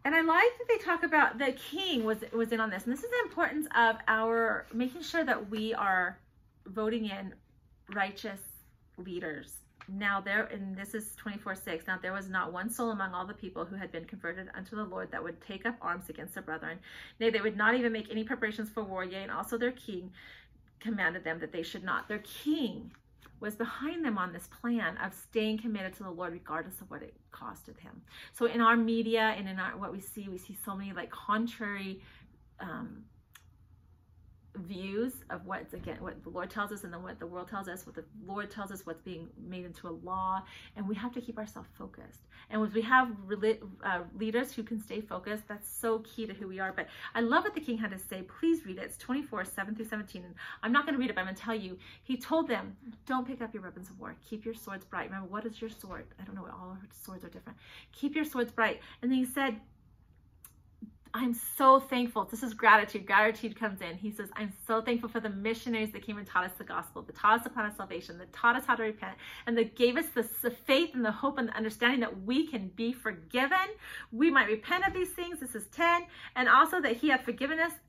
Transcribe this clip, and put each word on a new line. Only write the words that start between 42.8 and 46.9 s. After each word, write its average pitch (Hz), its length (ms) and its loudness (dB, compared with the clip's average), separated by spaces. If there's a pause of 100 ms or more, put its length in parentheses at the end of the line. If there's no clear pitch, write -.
have 254 280 8 (200)
reli-, 214 320 2 (240)
uh, 175 200 0 (100)
leaders 220 400 0
who 226 80 -4
can 220 180 -4
stay 208 220 -6
focused, 208 440 -6
that's 208 220 -10 (100)
so 226 200 2
key 220 280 -8
to 196 60 -8
who 196 160 -10
we 185 100 -8
are. 190 140 -2
But - 140 -4 (280)